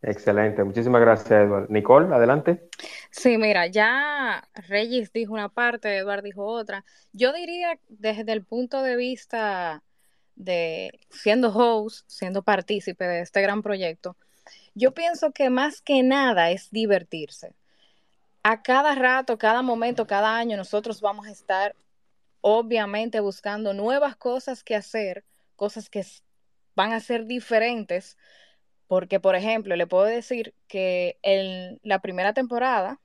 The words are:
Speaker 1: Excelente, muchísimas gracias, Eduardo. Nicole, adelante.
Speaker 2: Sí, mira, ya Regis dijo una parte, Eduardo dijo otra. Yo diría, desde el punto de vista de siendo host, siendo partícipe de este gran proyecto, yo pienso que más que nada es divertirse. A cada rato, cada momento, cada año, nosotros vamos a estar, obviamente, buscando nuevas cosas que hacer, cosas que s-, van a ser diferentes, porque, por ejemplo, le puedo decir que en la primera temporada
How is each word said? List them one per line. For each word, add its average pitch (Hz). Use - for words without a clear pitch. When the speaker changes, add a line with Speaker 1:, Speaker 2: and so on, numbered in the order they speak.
Speaker 1:
Excelente, 104
muchísimas 117
gracias, 113
Eduardo. 104
Nicole, 131
adelante. 135
Speaker 2:
Sí, 240
mira, 202
ya 240
Regis 220
dijo 226
una 208
parte, 233
Eduardo 202
dijo 202
otra. 214
Yo 247
diría, 339
desde 214
el 214
punto 254
de 254
vista 214
de 170
siendo 233
host, 220
siendo 190
partícipe 190
de 175
este 185
gran 202
proyecto, 180
yo 254
pienso 330
que 277
más 262
que 269
nada 254
es 185
divertirse. 180
A 220
cada 277
rato, 254
cada 226
momento, 240
cada 214
año, 233
nosotros 208
vamos 208
a -
estar, 196
obviamente, 220
buscando 202
nuevas 254
cosas 254
que -
hacer, 202
cosas 208
que 202
s-, -
van 208
a 226
ser 226
diferentes, 226
porque, 185
por 190
ejemplo, 202
le 175
puedo 180
decir 226
que 180
en 185
la 196
primera 190
temporada 240